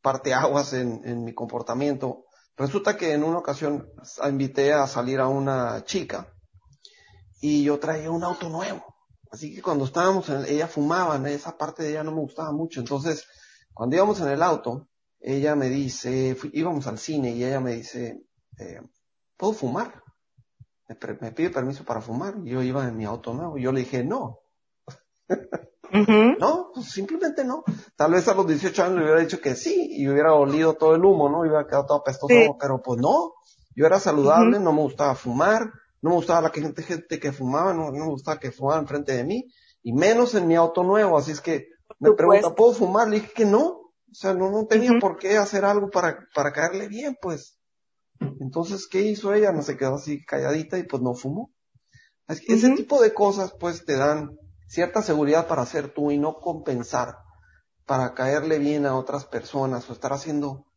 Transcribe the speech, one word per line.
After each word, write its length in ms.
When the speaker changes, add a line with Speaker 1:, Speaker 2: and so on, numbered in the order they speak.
Speaker 1:
parteaguas 720
en, 320
en 180
mi 100
comportamiento. 920
Resulta 420
que 160
en 100
una 160
ocasión 500
invité 440
a 140
salir 320
a 80
una 560
chica 500
y 220
yo 160
traía 320
un 120
auto 260
nuevo. 340
Así 240
que 80
cuando 240
estábamos 440
en, 160
ella 220
fumaba, 500
¿no? 100
Esa 300
parte 260
de 80
ella 120
no 80
me 100
gustaba 320
mucho. 260
Entonces, 460
cuando 220
íbamos 260
en 80
el 120
auto, 460
ella 360
me 140
dice, 640
fui-, 180
íbamos 340
al 100
cine 340
y 120
ella 160
me 140
dice, 500
eh, 200
"¿Puedo 180
fumar?". 480
Me 80
pre-, 240
me 140
pide 160
permiso 340
para 180
fumar. 420
Yo 200
iba 240
en 80
mi 100
auto 280
nuevo. 240
Yo 160
le 80
dije, 220
"No". 360
<laughs> 440
Speaker 2:
Ujú. 460
Speaker 1:
No, 340
pues 180
simplemente 520
no. 200
Tal 160
vez 160
a 60
los 140
dieciocho 360
años 140
le 60
hubiera 180
dicho 200
que 140
sí 360
y 180
hubiera 240
olido 420
todo 200
el 100
humo, 240
¿no? 120
Hubiera 240
quedado 200
todo 140
apestoso, 340
Speaker 2:
Sí. 160
Speaker 1:
pero 220
pues 200
no. 320
Yo 100
era 140
saludable, 580
Speaker 2:
Ujú. 80
Speaker 1:
no 80
me 80
gustaba 340
fumar, 560
no 100
me 60
gustaba 240
la 80
gente, 340
gente 360
que 120
fumaba, 420
no, 180
no 140
me 60
gustaba 280
que 120
fumaba 300
enfrente 340
de 80
mí, 220
y 100
menos 420
en 120
mi 80
auto 280
nuevo. 340
Así 140
es 100
que 260
me 100
Speaker 2:
Por 80
Speaker 1:
pregunta, 320
Speaker 2:
supuesto. 60
Speaker 1:
"¿Puedo 180
fumar?". 340
Le 140
dije 120
que 120
no. 200
O 40
sea, 200
no, 180
no 160
tenía 240
Speaker 2:
Ujú. 80
Speaker 1:
por 180
qué 200
hacer 280
algo 240
para, 440
para 180
caerle 360
bien, 340
pues. 380
Entonces, 500
¿qué 120
hizo 320
ella? 180
No 100
se 160
quedó 180
así 300
calladita 520
y, 60
pues, 200
no 100
fumó. 380
Es 140
que 120
ese 140
Speaker 2:
Ujú. 100
Speaker 1:
tipo 240
de 120
cosas, 460
pues, 260
te 100
dan 420
cierta 340
seguridad 460
para 180
ser 280
tú 180
y 60
no 220
compensar 800
para 280
caerle 460
bien 260
a 120
otras 280
personas 640
o 40
estar 200
haciendo 520